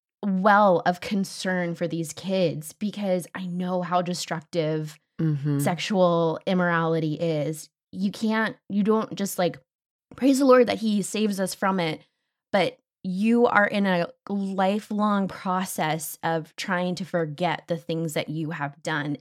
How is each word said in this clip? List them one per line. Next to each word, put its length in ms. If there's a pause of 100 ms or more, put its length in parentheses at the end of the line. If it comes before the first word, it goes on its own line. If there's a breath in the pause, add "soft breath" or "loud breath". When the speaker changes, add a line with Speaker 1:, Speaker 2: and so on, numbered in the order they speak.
(240)
Speaker 1:
well 640
of 140
concern 720
for 120
these 260
kids 600
because 640
I 120
know 360
how 200
destructive 960 (220)
Speaker 2:
Mm-hmm. 400
Speaker 1:
sexual 840
immorality 680
is. 540 (240)
You 180
can't, 460 (140)
you 120
don't 320
just, 240
like, 200 (580)
praise 220
the 80
Lord 220
that 100
he 240
saves 360
us 160
from 240
it, 220 (500)
but 280 (260)
you 420
are 200
in 200
a 220 (200)
lifelong 1000
process 920
of 340
trying 400
to 80
forget 640
the 80
things 380
that 160
you 200
have 320
done. 380